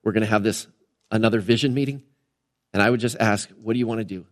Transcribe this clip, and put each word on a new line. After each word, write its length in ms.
we're 80
gonna 140
have 180
this, 240
another 300
vision 340
meeting. 280
And 80
I 100
would 100
just 180
ask, 320
what 120
do 80
you 80
wanna 160
do? 280